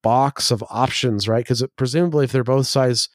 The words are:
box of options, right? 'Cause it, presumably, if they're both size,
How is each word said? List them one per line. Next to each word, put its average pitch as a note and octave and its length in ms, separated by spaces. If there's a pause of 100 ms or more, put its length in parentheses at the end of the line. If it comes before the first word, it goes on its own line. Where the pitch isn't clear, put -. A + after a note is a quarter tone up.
box C3 480
of A2+ 200
options, A2 580
right? A#2 180
'Cause A#2 160
it, C3 140
presumably, D3 480
if B2+ 80
they're C3 140
both C3 200
size, B2+ 500